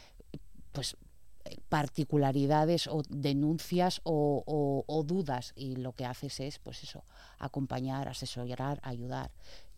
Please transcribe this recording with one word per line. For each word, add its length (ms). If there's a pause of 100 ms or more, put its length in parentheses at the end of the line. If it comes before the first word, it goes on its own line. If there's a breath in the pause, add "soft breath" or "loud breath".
(720 soft breath)
pues, 240 (500)
eh, 120 (100)
particularidades 1160
o 240
denuncias 920
o, 420
o, 400
o 160
dudas, 520
y 220
lo 160
que 140
haces 340
es, 180
pues 240
eso, 220 (340 soft breath)
acompañar, 680
asesorar, 760
ayudar. 480 (480 soft breath)